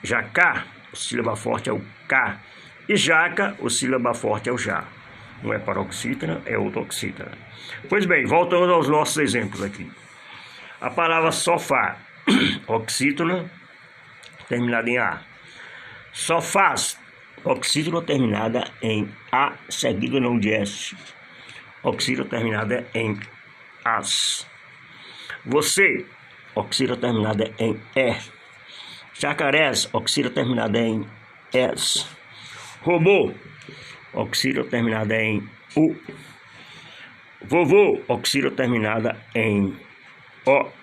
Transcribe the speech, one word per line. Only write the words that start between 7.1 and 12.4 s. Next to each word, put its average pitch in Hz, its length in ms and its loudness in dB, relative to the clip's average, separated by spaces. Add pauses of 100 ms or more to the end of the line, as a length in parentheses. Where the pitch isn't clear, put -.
Pois 202 160 4
bem, 160 200 4
voltando 175 460 6
aos 165 160 6
nossos 151 300 2
exemplos 113 460 0
aqui. 98 260 -8 (880)
A - 100 -4
palavra 165 420 4
sofá, 139 680 2 (300)
<clears throat> - 400 2